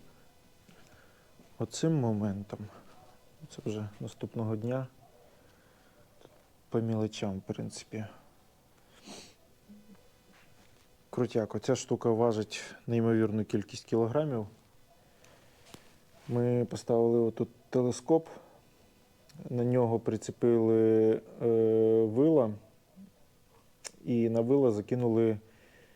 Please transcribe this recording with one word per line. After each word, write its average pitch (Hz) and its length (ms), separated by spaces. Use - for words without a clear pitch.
оцим 156 420
моментом. 104 600
Це - 160
вже 107 240
наступного 110 560
дня. 127 320
По 120 100
мілочам, 110 580
в 95 40
принципі. 110 640
Крутяк. 113 460
Оця 123 200
штука 120 340
важить 110 540
неймовірну 113 580
кількість - 400
кілограмів. 117 600
Ми 120 380
поставили 117 540
отут 113 300
телескоп, 127 580
на 120 140
нього 120 360
прицепили, 110 1120
е, - 360
вила, 123 480
і 117 240
на 113 120
вила 131 300
закинули 113 680